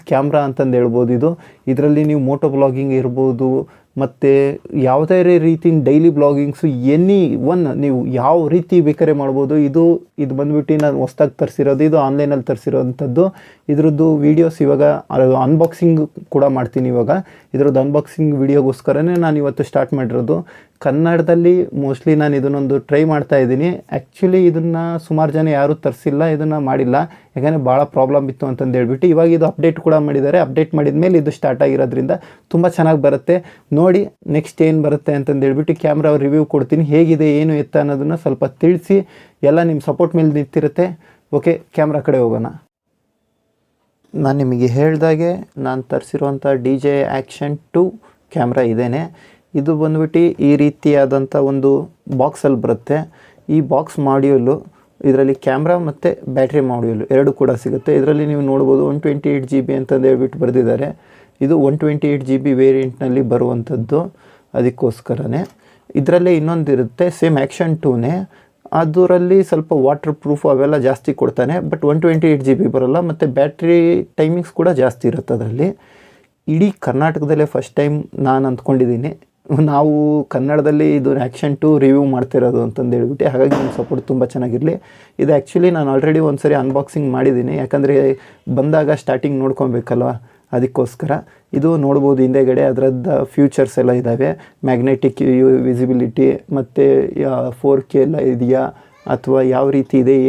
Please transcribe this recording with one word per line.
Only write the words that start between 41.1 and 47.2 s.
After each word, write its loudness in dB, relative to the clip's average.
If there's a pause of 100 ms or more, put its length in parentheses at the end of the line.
ಓಕೆ, 0 (120)
ಕ್ಯಾಮ್ರಾ -2
ಕಡೆ 2
ಹೋಗೋಣ. -2 (1800)
ನಾನು 0
ನಿಮಗೆ 0
ಹೇಳ್ದಾಗೆ 0 (360)
ನಾನು -6
ತರಿಸಿರುವಂಥ -6 (200)
ಡಿ 0
ಜೆ 2 (200)
ಆ್ಯಕ್ಷನ್ -8 (160)